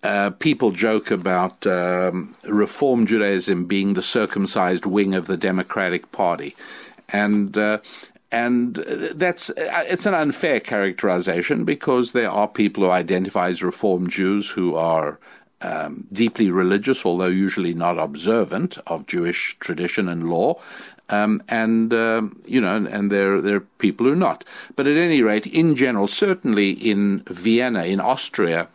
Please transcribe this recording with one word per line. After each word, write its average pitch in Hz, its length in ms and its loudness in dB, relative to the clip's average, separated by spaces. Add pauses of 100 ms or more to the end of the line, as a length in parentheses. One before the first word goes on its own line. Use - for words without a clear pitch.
Uh, 101 260 0
people 120 420 2
joke 110 380 0
about, 92 560 0
um, 90 680 0 (120)
Reform 110 600 2
Judaism 98 580 0
being 98 280 0
the 92 100 -2
circumcised 98 840 0
wing 98 300 2
of 90 100 -2
the 95 120 -2
Democratic 92 760 -2
Party. 85 440 -2 (540)
And, 104 480 0
uh, 104 220 0 (520)
and 120 440 0
that's, 165 760 -2
uh, 160 380 -2
it's 175 180 -2
an 202 80 2
unfair 151 460 0
characterization 92 1040 -2
because 127 460 0
there 117 180 0
are 104 180 0
people 101 360 0
who 92 60 4
identify 92 600 0
as 92 140 -4
Reform 92 440 0
Jews 95 440 -2
who 87 240 -2
are, 80 440 0 (420)
um, 78 500 -8
deeply 110 400 2
religious, 98 540 2
although 90 220 0
usually 92 460 0
not 85 240 -2
observant 85 800 -2 (100)
of 82 200 -6
Jewish 87 520 -4
tradition 90 500 -4
and 85 200 -4
law. 95 300 0 (480)
Um, 104 400 0
and, 113 460 0
um, 113 540 0
you 131 120 2
know, 98 160 0
and, 107 120 -2
and 101 240 -2
there, 98 280 4
there 101 180 2
are 95 100 -4 (100)
people 110 300 2
who 139 60 4
are - 20 2
not. 175 280 0 (320)
But 139 120 0
at 147 100 4
any 165 240 4
rate, 107 240 2
in 160 300 4
general, 123 320 2
certainly 110 640 2
in 101 560 2
Vienna, 110 580 0
in 95 140 0
Austria 90 760 0